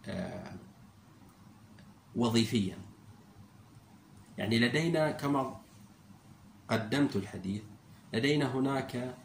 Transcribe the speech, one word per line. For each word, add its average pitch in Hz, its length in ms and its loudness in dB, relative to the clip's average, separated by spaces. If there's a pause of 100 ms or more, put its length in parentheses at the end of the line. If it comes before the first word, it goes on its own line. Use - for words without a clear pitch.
آه، - 480 -8 (1600)
وظيفيا. 113 600 2 (1600)
يعني، 107 200 2
لدينا 156 520 4
كما 143 500 -2 (1080)
قدمت 120 480 2
الحديث، 95 460 -4 (500)
لدينا 135 420 2
هناك 131 720 -2